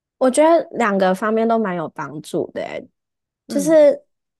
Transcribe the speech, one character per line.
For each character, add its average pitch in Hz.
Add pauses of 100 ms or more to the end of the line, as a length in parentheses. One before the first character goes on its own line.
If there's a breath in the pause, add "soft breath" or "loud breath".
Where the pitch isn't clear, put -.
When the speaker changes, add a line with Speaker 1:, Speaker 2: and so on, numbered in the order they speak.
(180)
Speaker 1:
我 262
觉 254
得 320
两 208
个 185
方 214
面 226
都 226
蛮 202
有 160
帮 147
助 -
的 -
欸， -
Speaker 2:
嗯。 -
Speaker 1:
就 285
是 294 (380)